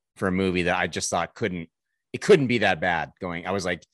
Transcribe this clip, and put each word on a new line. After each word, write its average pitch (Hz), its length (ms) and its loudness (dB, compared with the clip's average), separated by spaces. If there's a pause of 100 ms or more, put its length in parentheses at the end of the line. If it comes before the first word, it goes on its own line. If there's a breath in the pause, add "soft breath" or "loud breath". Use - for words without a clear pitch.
(160)
for 101 120 -2
a 92 40 0
movie 92 320 0
that 90 140 0
I 90 100 0
just 92 220 -6
thought 85 260 -2
couldn't, 90 320 -6 (460)
it - 80 -8
couldn't 147 260 6
be 120 120 0
that 92 200 2
bad 82 320 0 (100)
going. 87 260 -6
I 92 40 -2
was 95 140 -2
like, 90 180 -4 (100)